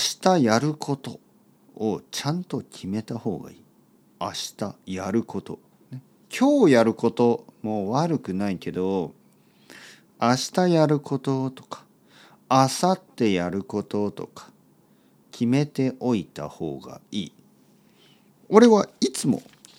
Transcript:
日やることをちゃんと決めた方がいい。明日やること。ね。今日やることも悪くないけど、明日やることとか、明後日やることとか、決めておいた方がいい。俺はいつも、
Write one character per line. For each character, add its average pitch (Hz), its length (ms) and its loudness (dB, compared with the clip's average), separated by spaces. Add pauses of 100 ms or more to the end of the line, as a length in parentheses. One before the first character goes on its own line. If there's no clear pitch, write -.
(220)
日 185 180 0
や 113 200 2
る 147 140 -2
こ 143 240 -8
と - 240 -16 (540)
を 104 260 -4 (100)
ち - 140 -10
ゃ 147 80 -2
ん 180 100 -6
と 131 160 -8
決 - 280 -14
め 104 140 -6
た 120 160 -12
方 104 220 -8
が - 120 -16
い - 20 -20
い。 - 100 -20 (560)
明 101 120 -6 (260)
日 101 180 -8 (100)
や 95 240 -6
る 110 140 -2
こ - 160 -10
と。 - 200 -12 (320)
ね。 131 100 -14 (360)
今 269 300 4
日 139 60 8
や 117 100 8
る 110 100 4
こ 113 180 0
と 120 340 2 (160)
も 107 300 -4
悪 151 280 0
く 95 140 -8
な 101 180 -4
い 87 60 -4
け 78 160 -10
ど、 92 400 -4 (1080)
明 120 140 4 (180)
日 180 140 2
や 160 180 4
る 147 140 0
こ 143 200 -6
と 131 320 -2
と - 120 -20
か、 - 220 -18 (680)
明 131 120 6
後 180 340 2 (180)
日 107 200 2
や 87 140 -2
る 98 140 -4
こ 101 200 -6
と 104 280 -4
と - 160 -14
か、 - 240 -20 (800)
決 - 140 -4
め 135 200 2
て 131 360 -2
お 123 140 0
い 87 100 -2
た 73 240 -12
方 71 300 -8
が - 200 -18 (120)
い 104 80 -6
い。 - 140 -10 (1160)
俺 220 180 10
は 214 220 4 (100)
い - 140 -2
つ - 140 -4
も、 - 140 0 (380)